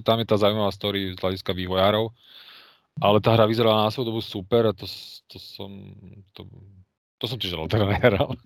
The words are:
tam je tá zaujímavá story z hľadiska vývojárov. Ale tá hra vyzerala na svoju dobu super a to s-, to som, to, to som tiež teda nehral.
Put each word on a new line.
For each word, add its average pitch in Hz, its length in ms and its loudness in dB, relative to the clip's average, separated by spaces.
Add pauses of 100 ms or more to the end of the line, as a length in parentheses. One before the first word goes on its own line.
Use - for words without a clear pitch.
tam 113 200 2
je 104 40 -14
tá 107 120 4
zaujímavá 104 320 2
story 98 440 -6
z 90 40 -14
hľadiska 92 320 -4
vývojárov. 95 600 0 (840)
Ale 104 240 4
tá 113 160 4
hra 110 80 8
vyzerala 110 400 2
na 107 80 0
svoju 120 160 -6
dobu 110 160 -4
super 113 400 0
a 104 80 2
to 92 160 -14
s-, - 400 -18
to - 80 -18
som, - 320 -16 (640)
to, 95 160 -20 (720)
to - 80 -6
som 123 80 -8
tiež 95 160 -8 (160)
teda 104 160 2
nehral. 104 480 2 (120)